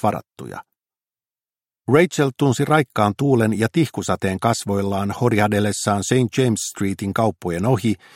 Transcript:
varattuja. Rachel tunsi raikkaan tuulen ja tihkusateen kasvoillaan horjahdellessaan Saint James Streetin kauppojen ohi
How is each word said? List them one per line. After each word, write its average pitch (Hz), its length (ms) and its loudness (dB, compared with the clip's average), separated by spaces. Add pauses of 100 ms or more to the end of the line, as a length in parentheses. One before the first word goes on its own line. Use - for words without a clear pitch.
varattuja. 71 640 -6 (1200)
Rachel 143 500 4
tunsi 139 260 2
raikkaan 131 540 2
tuulen 113 400 2
ja 110 140 0
tihkusateen 98 680 -2
kasvoillaan 101 720 -2
horjahdellessaan 104 920 0
Saint 123 340 0
James 123 220 2
Streetin 98 540 -4
kauppojen 98 520 -2
ohi 110 280 0 (220)